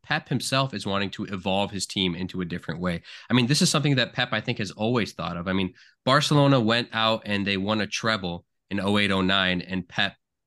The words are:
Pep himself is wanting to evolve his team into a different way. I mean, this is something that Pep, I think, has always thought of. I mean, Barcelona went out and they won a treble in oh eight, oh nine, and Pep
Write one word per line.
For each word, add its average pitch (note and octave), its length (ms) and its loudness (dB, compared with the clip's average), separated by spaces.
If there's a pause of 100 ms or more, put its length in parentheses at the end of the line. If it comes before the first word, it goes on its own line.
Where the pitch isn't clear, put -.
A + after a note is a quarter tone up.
Pep - 260 -4
himself C3+ 460 0
is G2+ 120 -6
wanting G2 240 0
to G#2 140 -8
evolve F#2+ 460 -2
his F#2+ 160 -6
team F#2 280 0
into F#2 280 -6
a - 20 -4
different E2+ 360 -8
way. F2 200 -2 (300)
I - 20 -2
mean, B2 140 4
this D3 160 2
is F3 80 4
something C#3+ 260 2
that A#2 160 0
Pep, B2 200 -2
I A2 80 -2
think, A2+ 180 -6
has G2 140 -6
always A2 400 -2
thought E2+ 240 -6
of. F2 120 -6
I F#2 60 0
mean, F#2 180 -2 (320)
Barcelona C#3 560 4
went A#2 320 2
out A2+ 320 0
and G2+ 220 -2
they G2+ 100 0
won G#2 240 0
a G2 60 -2
treble F#2+ 580 -2 (260)
in G2 100 -2
oh G2+ 180 2
eight, G2+ 120 4
oh F#2+ 120 2
nine, F#2 400 2
and F#2 260 -6
Pep G2+ 280 -2 (300)